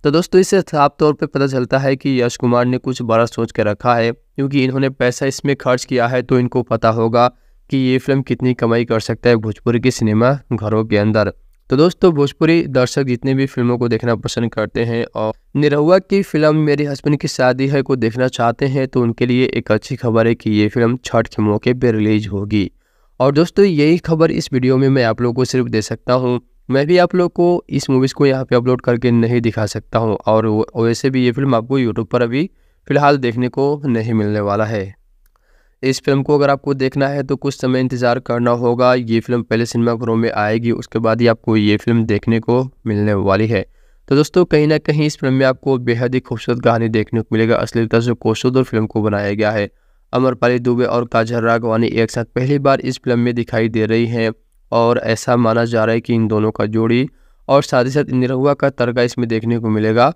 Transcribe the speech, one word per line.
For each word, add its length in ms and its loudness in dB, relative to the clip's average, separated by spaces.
तो 60 2
दोस्तों 300 2
इससे 200 2
साफ 380 0
तौर 160 2
पे 120 -4
पता 200 -2
चलता 320 -2
है 180 0
कि 260 -2
यश 140 -2
कुमार 280 0
ने 140 -2
कुछ 240 -6
बड़ा 240 2
सोच 260 -6
के 100 -2
रखा 320 0
है, 180 0
क्योंकि 520 -2
इन्होंने 260 0
पैसा 360 -2
इसमें 300 -2
खर्च 280 -2
किया 220 0
है 160 -2
तो 160 2
इनको 240 0
पता 260 0
होगा 400 2
कि 60 -2
ये 220 2
फिल्म 240 0
कितनी 320 -2
कमाई 300 0
कर 160 0
सकता 300 -2
है 60 6
भोजपुरी 440 -2
के 100 2
सिनेमा 480 0
घरों 320 -2
के 140 0
अंदर। 340 0
तो 60 0
दोस्तों 360 4
भोजपुरी 500 0
दर्शक 400 -2
जितने 320 -2
भी 120 0
फिल्मों 320 -2
को 100 -2
देखना 280 0
पसंद 360 -4
करते 320 -4
हैं 200 -4
और 180 -4
निरहुआ 420 2
की 240 0
फिल्म 340 2
मेरे 280 0
हस्बैंड 340 -2
की 100 -6
शादी 380 0
है 160 0
को 140 0
देखना 320 0
चाहते 380 -2
हैं 220 -2
तो 140 0
उनके 240 0
लिए 280 2
एक 180 -2
अच्छी 240 -2
खबर 300 2
है 80 2
कि 160 -4
ये 180 2
फिल्म 360 0
छठ 240 0
के 140 -4
मौके 320 0
पर 200 0
रिलीज 320 0
होगी। 440 -2
और 120 2
दोस्तों 340 2
यही 320 2
खबर 320 2
इस 220 -4
वीडियो 240 2
में 120 2
मैं 160 2
आप 160 -2
लोगों 140 -2
को 100 0
सिर्फ 220 -2
दे 160 -2
सकता 320 -6
हूँ, 260 0
मैं 160 0
भी 120 4
आप 160 2
लोग 180 0
को 380 0
इस 200 -4
मूवीज़ 240 2
को 120 2
यहाँ 180 0
पे 120 0
अपलोड 240 0
करके 300 0
नहीं 300 2
दिखा 260 -2
सकता 320 -6
हूँ 180 0
और 200 2
वो, 200 0
वैसे 340 0
भी 140 0
ये 80 2
फिल्म 220 0
आपको 260 -2
YouTube 260 -2
पर 160 -2
अभी 280 -2
फ़िलहाल 280 4
देखने 320 -2
को 360 -2
नहीं 300 -2
मिलने 260 0
वाला 240 -2
है। 300 -6
इस 180 -2
फिल्म 220 0
को 120 0
अगर 160 2
आपको 240 -2
देखना 340 -2
है 140 -4
तो 140 -4
कुछ 180 -6
समय 260 -2
इंतज़ार 380 0
करना 320 -2
होगा। 440 2
ये 260 0
फिल्म 220 -2
पहले 240 -2
सिनेमाघरों 500 -2
में 160 0
आएगी, 380 -2
उसके 280 -4
बाद 220 0
ही 60 4
आपको 300 0
ये 200 4
फिल्म 280 0
देखने 360 0
को 220 0
मिलने 280 0
वाली 320 0
है। 180 -2
तो 80 2
दोस्तों 280 2
कहीं 220 2
ना 120 2
कहीं 280 -2
इस 100 -4
फिल्म 180 -2
में 120 2
आपको 320 -2
बेहद 360 -2
ही 60 0
खूबसूरत 420 -6
कहानी 260 2
देखने 320 -2
को 120 -8
मिलेगा। 240 2
अश्लीलता 440 0
से 120 -2
कोसोदर 500 0
फिल्म 240 -2
को 160 -4
बनाया 300 -2
गया 180 0
है। 200 -2
अमरपाली 460 0
दुबे 260 0
और 200 -2
काजल 360 -2
राघवानी 460 0
एक 240 0
साथ 140 -4
पहली 340 -2
बार 220 2
इस 180 -6
फिल्म 200 -2
में 160 0
दिखाई 340 -2
दे 180 -2
रही 200 0
हैं 260 -2
और 260 2
ऐसा 380 -2
माना 280 2
जा 200 0
रहा 100 0
है 60 0
कि 140 -4
इन 140 0
दोनों 220 0
का 160 -4
जोड़ी 420 0
और 140 4
साथ 220 0
ही 60 -2
साथ 140 0
निरहुआ 500 0
का 160 -2
तड़का 320 -2
इसमें 260 -2
देखने 300 -2
को 100 -4
मिलेगा। 480 2